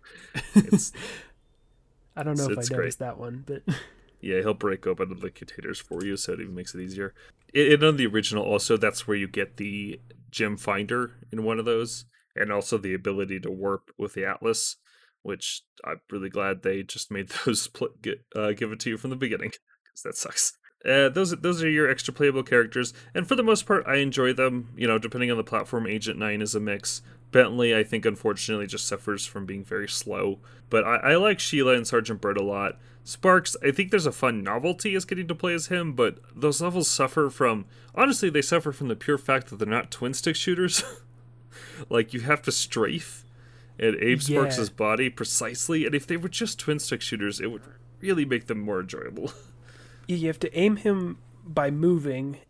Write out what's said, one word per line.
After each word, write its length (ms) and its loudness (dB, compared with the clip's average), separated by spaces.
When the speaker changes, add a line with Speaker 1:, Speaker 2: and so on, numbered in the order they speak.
Speaker 1:
<laughs> 520 -4
It's 400 4
Speaker 2:
<laughs> 1200 -18
I 60 -6
don't 140 -2
know 80 0
Speaker 1:
it's, 80 0
Speaker 2:
if 60 -2
I 40 -4
Speaker 1:
it's 80 -4
Speaker 2:
noticed 280 -2
Speaker 1:
great. 80 -6
Speaker 2:
that 120 -10
one, 280 -10
but 200 -8
<laughs> 100 0
Speaker 1:
Yeah, 200 0
he'll 140 0
break 320 -2
open 320 -2
the 120 -8
containers 500 -12
for 240 -8
you, 120 -4
so 180 -6
it 60 -10
even 140 -10
makes 220 -10
it 40 -10
easier. 320 -8
And, 180 8
and 100 8
on 140 6
the 100 2
original 380 0
also, 320 2
that's 320 0
where 80 2
you 100 -2
get 300 -6
the 420 -8
gem 260 -2
finder 600 -2
in 100 -4
one 160 0
of 60 -4
those, 400 -2
and 160 -2
also 260 0
the 160 -2
ability 460 -2
to 100 -6
warp 480 -4
with 160 -6
the 100 -4
Atlas, 520 -2
which 400 -8
I'm 160 -8
really 200 -6
glad 320 -2
they 220 0
just 260 -10
made 200 -6
<laughs> 140 -8
those 220 0
pl-, 220 -6
get, 240 -8
uh, 160 0
give 180 -4
it 100 -10
to 100 -4
you 60 -4
from 140 -8
the 60 -6
beginning, 340 -4
'cause 540 -20
that 120 -8
sucks. 400 -2
Uh, 240 6
those, 280 0
those 260 -2
are 80 2
your 180 4
extra 240 -2
playable 300 2
characters, 500 2
and 140 -2
for 80 4
the 60 2
most 240 4
part, 200 2
I 100 2
enjoy 360 2
them. 440 0
You 120 0
know, 100 4
depending 320 -2
on 60 2
the 80 -2
platform, 420 -2
Agent 320 -4
nine 240 -2
is 120 -4
a 60 2
mix. 420 -4
Bentley, 440 6
I 100 4
think, 200 -4
unfortunately, 600 0
just 200 -6
suffers 380 -4
from 220 -10
being 180 -10
very 240 -6
slow. 500 -4
But 160 4
I, 120 4
I 200 4
like 220 4
Sheila 360 4
and 120 0
Sergeant 340 0
Byrd 160 0
a 60 0
lot. 360 -2
Sparks, 600 2
I 60 6
think 200 0
there's 160 4
a 60 2
fun 300 0
novelty 520 0
as 100 0
getting 240 -6
to 60 -2
play 200 0
as 140 -4
him, 260 0
but 240 4
those 240 2
levels 300 0
suffer 400 2
from, 340 2
honestly, 340 4
they 140 2
suffer 280 2
from 180 -6
the 80 0
pure 220 0
fact 300 0
that 80 -14
they're 120 -2
not 220 0
twin 240 -6
stick 220 -2
shooters. 520 0
<laughs> 60 -16
Like, 240 2
you 60 -6
have 220 0
to 100 -2
strafe 720 -2
and 220 2
aim 220 4
Speaker 2:
Yeah. 260 2
Speaker 1:
Sparks' 200 -2
body 420 0
precisely, 720 -2
and 100 0
if 120 -2
they 100 -2
were 120 -4
just 300 -4
twin 200 -2
stick 240 -4
shooters, 380 -4
it 100 -4
would 120 -12
really 240 0
make 220 0
them 140 -4
more 200 -2
enjoyable. 560 -8
<laughs> 60 -20
Speaker 2:
Yeah, 80 -2
you 100 -2
have 140 -2
to 180 -4
aim 180 4
him 420 0
by 260 0
moving, 680 0